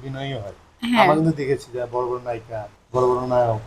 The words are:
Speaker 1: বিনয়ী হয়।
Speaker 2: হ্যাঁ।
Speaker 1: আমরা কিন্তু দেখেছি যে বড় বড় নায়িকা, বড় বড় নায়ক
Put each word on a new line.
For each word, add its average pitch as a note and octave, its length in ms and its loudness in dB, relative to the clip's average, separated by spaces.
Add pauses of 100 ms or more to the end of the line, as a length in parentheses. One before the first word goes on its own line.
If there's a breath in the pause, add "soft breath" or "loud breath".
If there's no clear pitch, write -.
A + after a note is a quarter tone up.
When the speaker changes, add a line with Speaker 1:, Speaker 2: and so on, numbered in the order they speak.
Speaker 1:
বিনয়ী C3+ 300 -8
হয়। G2+ 200 -8 (280)
Speaker 2:
হ্যাঁ। A#3 220 2
Speaker 1:
আমরা D#3 140 6
কিন্তু D#3+ 200 2
দেখেছি C3+ 360 -2
যে B2 200 -6
বড় B2 140 -2
বড় B2 180 -4
নায়িকা, A2+ 440 -8 (240)
বড় B2+ 140 2
বড় B2+ 200 2
নায়ক A#2+ 400 2